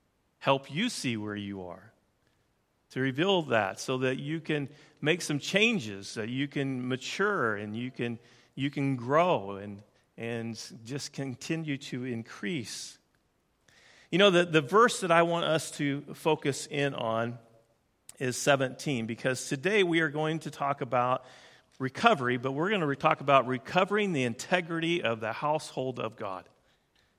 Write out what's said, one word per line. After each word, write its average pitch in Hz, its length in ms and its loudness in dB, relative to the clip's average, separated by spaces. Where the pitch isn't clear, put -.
help 139 320 0
you 226 180 -2
see 120 280 -2
where 104 180 -4
you 101 280 -6
are, 90 300 -16
to - 80 -6
reveal 156 440 2
that 107 360 0
so 131 200 -2
that 131 180 0
you 147 220 -4
can 143 300 -2
make 160 200 2
some 147 180 -2
changes, 151 760 0
that 113 140 -4
you 135 180 -2
can 135 400 -4
mature 131 680 0
and 104 200 -6
you 123 160 -6
can, 120 260 -4
you 135 140 -2
can 139 260 0
grow 127 560 2
and, 101 300 -10
and 113 420 -6
just 135 300 -10
continue 139 640 -6
to 127 280 -8
increase. 123 920 -8
You 170 60 2
know, 202 140 8
the, 175 140 6
the 160 160 4
verse 202 400 4
that 180 100 2
I 170 120 8
want 170 220 0
us 156 260 0
to 143 300 -2
focus 147 540 0
in 143 280 -2
on 117 420 -2
is 127 160 -2
seventeen, 131 680 0
because 123 420 -4
today 185 360 0
we 170 160 2
are 160 100 2
going 156 300 -2
to 151 100 -10
talk 139 320 -4
about 123 420 0
recovery, 131 600 2
but 131 160 -2
we're 165 180 0
gonna 180 160 2
re-, 135 80 0
talk 156 260 4
about 139 240 6
recovering 185 680 0
the 135 120 2
integrity 165 800 -2
of 113 160 0
the 110 120 -4
household 135 680 -4
of 113 160 -6
God. 95 340 -10